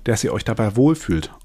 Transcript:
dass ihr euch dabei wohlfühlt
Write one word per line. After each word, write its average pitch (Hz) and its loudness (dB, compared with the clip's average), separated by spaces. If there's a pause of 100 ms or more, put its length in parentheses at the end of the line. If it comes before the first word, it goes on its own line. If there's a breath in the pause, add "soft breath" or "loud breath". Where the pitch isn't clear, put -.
dass 113 0
ihr - 0
euch 101 -4
dabei 110 -2
wohlfühlt 127 2 (120)